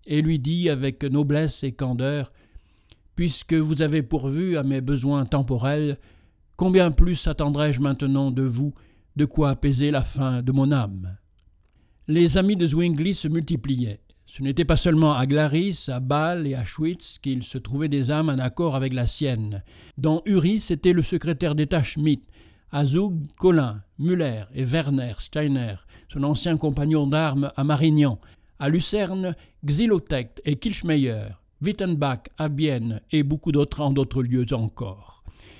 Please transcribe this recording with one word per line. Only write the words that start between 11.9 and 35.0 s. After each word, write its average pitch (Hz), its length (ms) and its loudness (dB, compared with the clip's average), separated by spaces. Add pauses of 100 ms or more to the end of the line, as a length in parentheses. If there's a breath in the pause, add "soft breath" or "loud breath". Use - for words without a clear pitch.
Les 165 300 4
amis 196 180 4
de 175 100 2
Zwingli 165 480 0
se - 140 -4
multipliaient. 135 720 -4 (260)
Ce - 180 -10
n'était 139 200 0
pas 151 120 4
seulement 156 380 4
à 131 120 0
Glaris, 151 640 0
à 123 100 -4
Bâle 151 480 -2
et 139 80 -2
à 123 100 -4
Schwytz 160 540 -6
qu'il 127 240 -4
se - 160 -10
trouvait 139 300 -4
des 139 240 0
âmes 156 160 0
en 135 100 0
accord 135 380 -2
avec 131 180 -2
la 120 140 0
sienne. 110 560 -4 (340 loud breath)
Dans 156 260 2
Uri, 196 360 2
c'était 180 320 2
le 170 100 2
secrétaire 156 540 -2
d'État 151 260 0
Schmidt, 147 400 0 (480 soft breath)
à 147 160 0
Zoug, 165 400 -2 (100)
Collin, 139 460 2 (160)
Müller 147 460 -2 (100)
et 131 100 -4
Werner 135 540 -2
Steiner, 135 560 -2 (380 soft breath)
son 135 100 -6
ancien 151 340 0
compagnon 147 520 0
d'armes 139 480 0
à - 80 0
Marignan, 147 560 2 (400 soft breath)
à 139 80 -2
Lucerne, 185 640 -2 (300 soft breath)
Xylotecht 147 800 0
et 147 100 0
Kilschmeyer, 135 760 -2 (300)
Wittenbach 151 600 -2 (160)
à 156 100 -2
Bienne 131 520 -2 (100)
et 151 140 2
beaucoup 147 260 -2
d'autres 143 300 0
en 147 100 0
d'autres 135 320 0
lieux 123 300 0
encore. 104 720 -6 (360 loud breath)